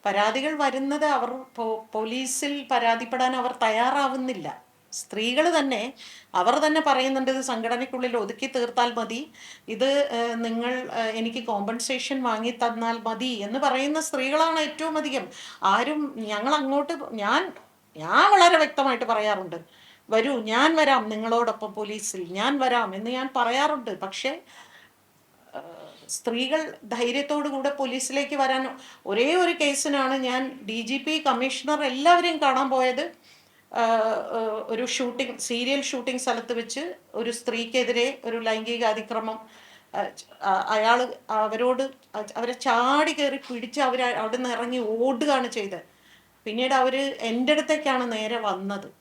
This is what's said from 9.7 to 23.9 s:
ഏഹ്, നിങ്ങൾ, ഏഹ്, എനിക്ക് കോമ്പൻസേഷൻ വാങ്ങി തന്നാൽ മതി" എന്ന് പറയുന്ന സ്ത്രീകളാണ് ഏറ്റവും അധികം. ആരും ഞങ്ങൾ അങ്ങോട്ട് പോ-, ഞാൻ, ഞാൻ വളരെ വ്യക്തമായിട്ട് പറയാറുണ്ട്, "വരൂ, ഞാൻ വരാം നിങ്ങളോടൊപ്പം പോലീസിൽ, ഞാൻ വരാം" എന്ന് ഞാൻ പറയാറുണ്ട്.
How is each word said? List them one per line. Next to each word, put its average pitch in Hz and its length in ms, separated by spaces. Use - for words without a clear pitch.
ഏഹ്, 233 280
നിങ്ങൾ, 233 260
ഏഹ്, 220 200
എനിക്ക് 233 320
കോമ്പൻസേഷൻ 240 680
വാങ്ങി 226 240
തന്നാൽ 226 340
മതി" 240 240
എന്ന് 240 120
പറയുന്ന 277 400
സ്ത്രീകളാണ് 302 500
ഏറ്റവും 311 380
അധികം. 269 300
ആരും 277 280
ഞങ്ങൾ 226 300
അങ്ങോട്ട് 285 320
പോ-, 277 200
ഞാൻ, 240 180
ഞാൻ 185 360
വളരെ 349 320
വ്യക്തമായിട്ട് 262 500
പറയാറുണ്ട്, 190 460
"വരൂ, 226 240
ഞാൻ 262 240
വരാം 277 280
നിങ്ങളോടൊപ്പം 220 600
പോലീസിൽ, 208 480
ഞാൻ 254 200
വരാം" 240 380
എന്ന് 220 200
ഞാൻ 262 180
പറയാറുണ്ട്. 254 560